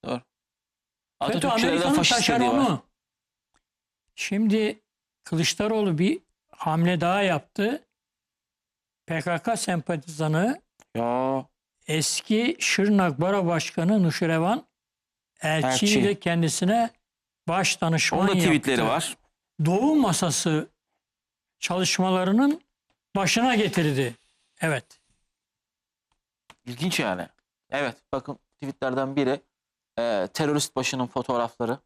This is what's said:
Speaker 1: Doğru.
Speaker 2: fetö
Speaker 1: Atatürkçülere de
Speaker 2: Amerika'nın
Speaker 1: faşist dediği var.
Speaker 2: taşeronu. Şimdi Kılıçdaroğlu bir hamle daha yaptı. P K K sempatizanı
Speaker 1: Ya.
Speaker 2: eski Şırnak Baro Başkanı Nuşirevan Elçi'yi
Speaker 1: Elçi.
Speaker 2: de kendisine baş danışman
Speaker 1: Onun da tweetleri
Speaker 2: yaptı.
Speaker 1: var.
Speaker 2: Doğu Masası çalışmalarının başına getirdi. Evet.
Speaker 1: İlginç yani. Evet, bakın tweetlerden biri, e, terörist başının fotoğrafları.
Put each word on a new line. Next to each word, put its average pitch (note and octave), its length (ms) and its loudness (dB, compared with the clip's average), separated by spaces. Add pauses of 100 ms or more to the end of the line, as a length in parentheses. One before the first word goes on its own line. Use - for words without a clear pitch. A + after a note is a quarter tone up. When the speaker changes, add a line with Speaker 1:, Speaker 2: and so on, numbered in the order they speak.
Speaker 1:
Doğru. B2+ 160 -6 (1000)
Speaker 2:
fetö G3+ 160 -2
Speaker 1:
Atatürkçülere A#3 320 0
de - 40 0
Speaker 2:
Amerika'nın C#4 200 2
Speaker 1:
faşist - 340 2
dediği A3+ 40 2
var. A#3+ 60 2 (120)
Speaker 2:
taşeronu. B3 320 2 (1300)
Şimdi G#3+ 680 0 (440)
Kılıçdaroğlu G3+ 760 0
bir A3+ 220 2 (300)
hamle E3 500 0
daha F#3 220 2
yaptı. G3+ 640 -2 (1200)
P D#3+ 140 -4
K E3+ 180 -4
K A#3 180 -2
sempatizanı E3 1040 -2 (320)
Speaker 1:
Ya. C3 520 -2 (400)
Speaker 2:
eski G#3+ 720 -2
Şırnak F#3+ 600 0
Baro F#3+ 260 0
Başkanı F3 560 0
Nuşirevan E3+ 640 0 (760)
Elçi'yi D#3 580 0
Speaker 1:
Elçi. G3 100 2
Speaker 2:
de G3+ 120 -2
kendisine F3+ 720 0 (580)
baş F3+ 320 -2
danışman E3 400 0
Speaker 1:
Onun G3 80 4
da G3 100 2
tweetleri D3 420 2
Speaker 2:
yaptı. A2+ 120 2
Speaker 1:
var. - 240 -4 (480)
Speaker 2:
Doğu A3+ 320 2
Masası F3 720 0 (920)
çalışmalarının F#3 1000 0 (560)
başına A3+ 380 2
getirdi. D3+ 600 0 (460)
Evet. D3+ 400 -4 (1700)
Speaker 1:
İlginç C3 340 -4
yani. F#2 280 -2 (420)
Evet, C3+ 260 -4 (160)
bakın - 260 -8 (160)
tweetlerden C3+ 600 -4
biri, C#3 240 0 (580)
e, A2 360 -2
terörist D3 420 -2
başının C3 300 -4
fotoğrafları. B2 800 -4